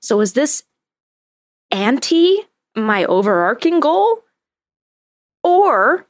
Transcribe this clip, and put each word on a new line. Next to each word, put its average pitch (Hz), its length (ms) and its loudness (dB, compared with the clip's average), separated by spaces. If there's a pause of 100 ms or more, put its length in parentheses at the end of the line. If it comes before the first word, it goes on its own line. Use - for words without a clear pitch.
So 208 200 -2
is 202 120 -2
this 294 280 -2 (1120)
anti 330 640 0 (380)
my 214 300 -2
overarching 196 760 0
goal? 392 440 0 (1200)
Or 349 680 2